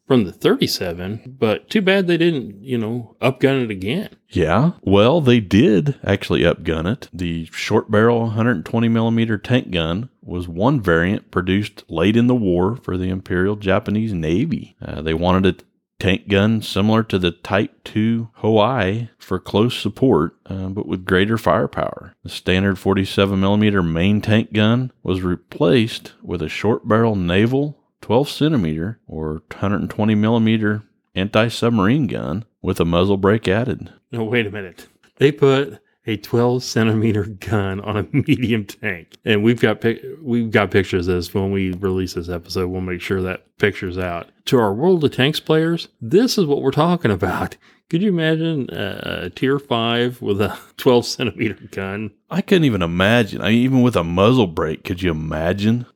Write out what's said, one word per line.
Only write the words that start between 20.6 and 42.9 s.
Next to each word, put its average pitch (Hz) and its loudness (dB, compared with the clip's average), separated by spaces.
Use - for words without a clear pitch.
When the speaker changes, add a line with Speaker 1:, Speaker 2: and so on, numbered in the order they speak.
Speaker 2:
but 98 -8
with 92 -6
greater 95 2
firepower. - -2
The 98 -14
standard 95 0
forty-seven 98 0
millimeter 101 2
main 87 2
tank 110 0
gun 113 0
was 95 -2
replaced 110 -2
with 87 -8
a 76 -6
short - -2
barrel 110 2
naval 117 0
twelve 131 0
centimeter 101 0
or 78 -8
hundred 98 -2
twenty 107 0
millimeter 110 2
anti-submarine 113 2
gun 65 -6
with 90 -2
a 87 2
muzzle 90 2
brake 98 2
added. 98 -2
Speaker 1:
No, 117 -6
wait 110 -2
a 98 -10
minute. 95 -14
They 143 4
put 139 0
a 107 -4
twelve 123 0
centimeter 110 0
gun 98 -4
on 101 -6
a 98 -2
<laughs> - -
medium 120 0
tank, 90 -10
and 107 2
we've 117 2
got 110 0
pic-, 113 -2
we've 117 -2
got 104 0
pictures 92 0
of 92 2
this. 85 -4
When 98 -2
we 95 -2
release 92 -4
this 87 -8
episode, 90 -6
we'll 92 -6
make 90 -8